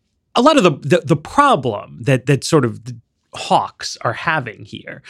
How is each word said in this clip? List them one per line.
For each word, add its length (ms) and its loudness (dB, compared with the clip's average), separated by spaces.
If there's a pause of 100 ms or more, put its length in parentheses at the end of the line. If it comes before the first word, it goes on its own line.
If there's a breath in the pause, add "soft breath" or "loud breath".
(360)
a 60 2
lot 160 6
of 60 4
the, 80 6
the, 340 0
the 100 2
problem 840 0
that, 240 0
that 180 2
sort 220 2
of 180 -6
the 140 -14 (360)
hawks 680 -4
are 100 -2
having 540 -4
here 440 -16